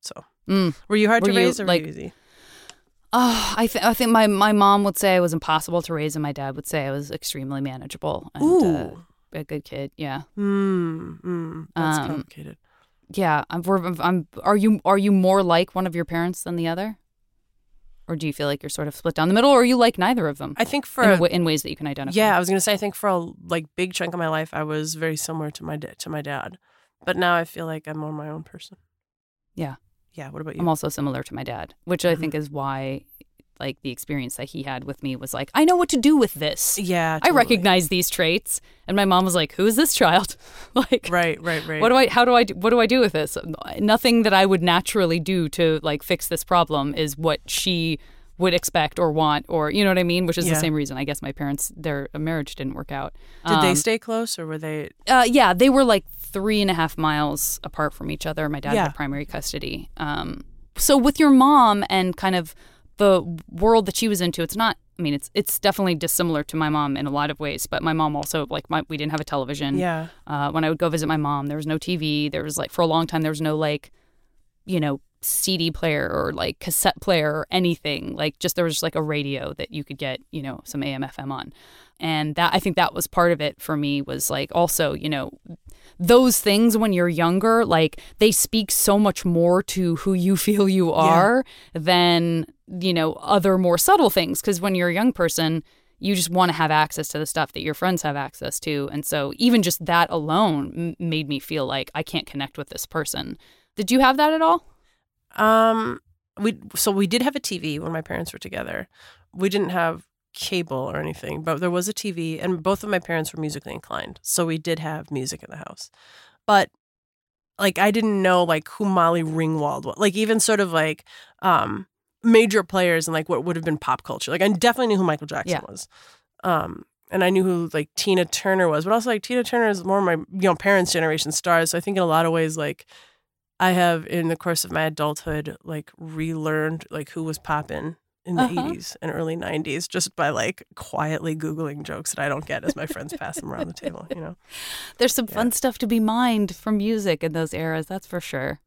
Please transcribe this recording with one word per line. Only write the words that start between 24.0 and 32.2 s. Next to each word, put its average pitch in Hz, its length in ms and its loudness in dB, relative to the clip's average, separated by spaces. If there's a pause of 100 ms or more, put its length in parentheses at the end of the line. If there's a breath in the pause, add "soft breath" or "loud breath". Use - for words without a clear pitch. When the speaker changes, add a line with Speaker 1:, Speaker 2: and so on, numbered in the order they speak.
Speaker 1:
of 175 40 -6
my 165 100 -2
life, 156 260 -4
I 151 80 -4
was 156 320 -4
very 160 220 -4
similar 156 360 -6
to - 120 -16
my 156 120 -8
da-, - 220 -12
to - 100 -12
my 151 140 -8
dad. 143 360 -10 (460)
But 180 120 -2
now 175 180 2
I 170 100 0
feel 165 220 -10
like 160 220 -10
I'm 156 100 -10
more 156 140 -8
my 151 160 -10
own 156 160 -12
person. - 340 -20 (760)
Speaker 2:
Yeah. 139 220 -8 (360)
Speaker 1:
Yeah, 139 180 -16
what 151 120 -12
about 156 140 -12
you? 160 40 -8
Speaker 2:
I'm 170 80 0
also 156 200 -2
similar 135 340 -4
to - 120 -14
my 131 100 -10
dad, - 300 -12 (100)
which 175 200 -4
I 175 80 4
Speaker 1:
Mm-hmm. 165 80 -2